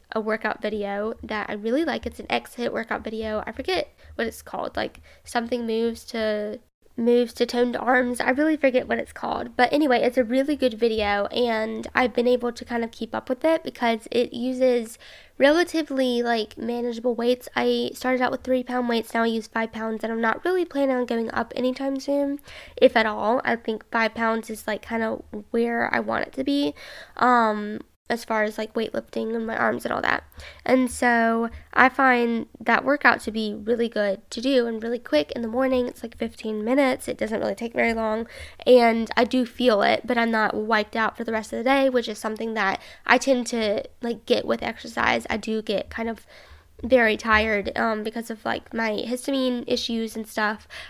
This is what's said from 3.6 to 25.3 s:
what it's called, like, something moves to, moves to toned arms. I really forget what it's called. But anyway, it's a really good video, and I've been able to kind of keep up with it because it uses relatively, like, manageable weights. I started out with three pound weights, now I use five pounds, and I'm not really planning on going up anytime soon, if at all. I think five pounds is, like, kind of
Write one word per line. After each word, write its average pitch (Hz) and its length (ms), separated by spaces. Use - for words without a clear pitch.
what 226 120
it's - 160
called, - 340
like, - 240
something 240 420
moves 226 400
to, 214 540
moves 240 360
to 240 120
toned 240 300
arms. 247 460
I - 80
really 302 260
forget 254 320
what 233 120
it's - 140
called. 240 440
But 247 160
anyway, 277 280
it's 247 160
a 254 60
really 262 320
good 254 200
video, 208 500
and 220 680
I've 254 200
been 240 140
able 240 260
to 240 120
kind 233 180
of 226 80
keep - 220
up 220 160
with 254 140
it 320 200
because 226 480
it 240 200
uses 247 680
relatively, 277 840
like, 233 340
manageable 240 560
weights. 240 440
I 240 360
started 254 280
out 247 100
with 262 120
three 254 200
pound 247 240
weights, 233 260
now 226 100
I - 20
use 226 220
five 226 260
pounds, 220 280
and 226 120
I'm 226 80
not 226 240
really 359 180
planning 277 320
on 247 100
going 226 260
up 226 260
anytime 269 420
soon, 285 400
if - 180
at 220 100
all. 214 380
I 233 140
think 220 340
five 226 220
pounds 226 360
is, 214 160
like, 214 160
kind 226 220
of 226 200